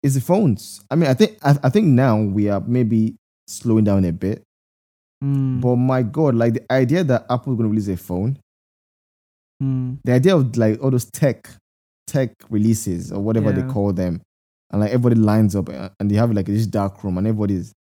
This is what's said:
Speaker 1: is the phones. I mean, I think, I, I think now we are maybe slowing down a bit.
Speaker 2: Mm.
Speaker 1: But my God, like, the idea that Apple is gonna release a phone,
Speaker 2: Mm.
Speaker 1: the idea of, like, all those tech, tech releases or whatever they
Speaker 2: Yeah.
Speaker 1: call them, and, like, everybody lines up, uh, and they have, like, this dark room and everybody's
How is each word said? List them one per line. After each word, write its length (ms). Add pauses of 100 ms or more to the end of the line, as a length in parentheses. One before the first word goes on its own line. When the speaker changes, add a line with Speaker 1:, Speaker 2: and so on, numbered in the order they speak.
Speaker 1:
is 120
the 60
phones. 680
I 60
mean, 120
I 60
think, 280
I, 200
I 60
think 180
now 340
we 280
are 120
maybe 540 (320)
slowing 380
down 200
a 80
bit. 300 (800)
Speaker 2:
Mm. 380
Speaker 1:
But 160
my 260
God, 320
like, 200
the 180
idea 320
that 260
Apple 220
is 60
gonna 100
release 200
a 80
phone, 420 (1200)
Speaker 2:
Mm. 400
Speaker 1:
the 100
idea 220
of, 220
like, 260
all 80
those 140
tech, 440 (600)
tech 240 (180)
releases 600
or 100
whatever 300
they 80
Speaker 2:
Yeah. 80
Speaker 1:
call 240
them, 280 (520)
and, 80
like, 100
everybody 300
lines 340
up, 140
uh, 220 (100)
and 100
they 60
have, 160
like, 140
this 200
dark 380
room 140
and 100
everybody's 520